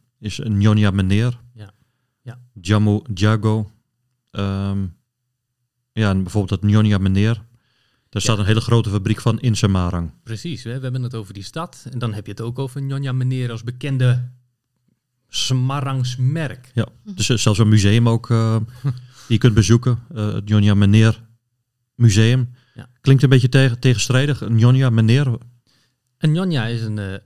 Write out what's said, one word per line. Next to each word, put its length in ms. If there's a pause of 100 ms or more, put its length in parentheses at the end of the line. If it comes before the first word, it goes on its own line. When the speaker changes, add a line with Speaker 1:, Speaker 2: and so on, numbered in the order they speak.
(180)
Speaker 1:
is 200
Nyonya 520
Meneer, 480 (160)
Speaker 2:
Ja. 160 (520)
Ja. 180 (200)
Speaker 1:
Jamu 400 (140)
Jago, 560 (600)
ehm, 480 (1120)
ja, 180
en 120
bijvoorbeeld 380
dat 100
Nyonya 280
Meneer. 360
Daar 100 (680)
Speaker 2:
Ja. 100
Speaker 1:
staat 180
een 60
hele 160
grote 300
fabriek 300
van 200
in 160
Semarang. 540 (120)
Speaker 2:
Precies, 400
we, 140
we 60
hebben 200
het 120
over 200
die 80
stad 480
en 80
dan 160
heb 120
je 60
het 80
ook 180
over 240
Nyonya 300
Meneer 380
als 140
bekende 640 (1000)
Semarang's 880
merk. 580
Speaker 1:
Ja, 120 (180)
Speaker 3:
Mhm. 100
Speaker 1:
dus, 140
eh, 80
zelfs 220
een 100
museum 400
ook, 220
eh, 260 (260)
Speaker 2:
<laughs> 0
Speaker 1:
die 100 (360)
je 100
kunt 160
bezoeken. 440 (160)
Eh, 180
het 160
Nyonya 260
Meneer 480 (720)
Museum. 560 (240)
Speaker 2:
Ja. 140 (120)
Speaker 1:
Klinkt 220
een 60
beetje 200
tegen, 320
tegenstrijdig, 680
Nyonya 420
Meneer. 480 (800)
Speaker 2:
Een 140
nyonya 340
is 160
een, 160
eh, 140 (140)